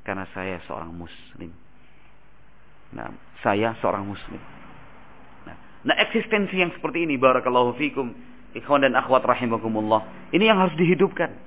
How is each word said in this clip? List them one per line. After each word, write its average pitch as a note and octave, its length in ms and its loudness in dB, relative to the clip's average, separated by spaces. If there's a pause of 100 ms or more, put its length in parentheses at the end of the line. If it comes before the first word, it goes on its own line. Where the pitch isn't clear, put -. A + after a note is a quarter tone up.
Karena F#2+ 320 -6
saya F#2 320 -8
seorang E2 240 -10
muslim." E2+ 640 -14 (1400)
Nah, - 220 -10 (320)
saya A2+ 340 0
seorang G2 240 -2
muslim. - 380 -10 (1040)
Nah, - 80 -14 (300)
nah, D3 160 6
eksistensi G3+ 580 0
yang F3 160 2
seperti D#3 300 -2
ini, D3 100 0
barakallahu B2 640 4
fikum, C#3 340 -2 (460)
ikhwan C#3 260 2
dan B2 140 4
akhwat B2+ 260 4
rahimakumullah, A2 800 2 (320)
ini G#3+ 140 6
yang G3 100 6
harus F3 160 4
dihidupkan. F3 560 2 (160)